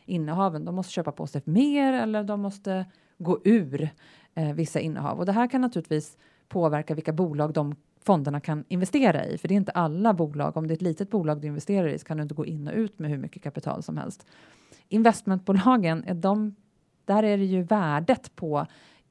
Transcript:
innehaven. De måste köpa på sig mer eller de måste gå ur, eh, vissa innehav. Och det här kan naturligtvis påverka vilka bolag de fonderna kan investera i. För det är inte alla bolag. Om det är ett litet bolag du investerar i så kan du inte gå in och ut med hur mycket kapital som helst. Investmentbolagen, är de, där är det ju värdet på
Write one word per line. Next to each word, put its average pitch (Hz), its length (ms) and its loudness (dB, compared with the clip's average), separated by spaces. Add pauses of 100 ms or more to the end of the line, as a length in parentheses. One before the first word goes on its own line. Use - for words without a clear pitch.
innehaven. 165 600 -2
De 170 100 -6
måste 185 180 -6
köpa 170 200 -4
på 156 140 -8
sig 143 180 -6
mer 277 480 4
eller 220 320 -2
de 202 160 -4
måste 196 460 -4 (320)
gå 165 260 0
ur, 156 460 4 (440)
eh, 151 180 -2
vissa 156 280 -2
innehav. 143 380 -4
Och 175 80 -4
det 196 60 2
här 233 140 2
kan 254 140 0
naturligtvis 160 560 -2 (320)
påverka 156 460 0
vilka 156 180 -4
bolag 151 400 0
de 147 240 -2 (260)
fonderna 147 380 2
kan 151 280 -4
investera 185 580 2
i. - 120 -6
För - 100 -4
det 185 60 2
är - 20 6
inte 196 160 0
alla 180 420 2
bolag. 151 420 -2
Om 160 100 -2
det 160 60 -2
är 160 40 -2
ett 170 60 -6
litet 180 280 -2
bolag 156 300 0
du 147 60 -8
investerar 156 420 -2
i 143 100 -4
så - 60 -18
kan 156 120 -8
du 151 60 -4
inte 147 120 -6
gå 151 120 -6
in 151 220 -8
och 160 60 -6
ut 214 240 -4
med 151 120 -4
hur 147 80 -4
mycket - 240 -12
kapital - 400 -6
som 156 140 -8
helst. - 300 -10 (640)
Investmentbolagen, 196 1160 2
är 185 80 -2
de, 202 420 0 (480)
där 208 180 4
är 208 160 4
det 196 60 2
ju 185 180 2
värdet 170 760 0
på 151 300 -2 (440)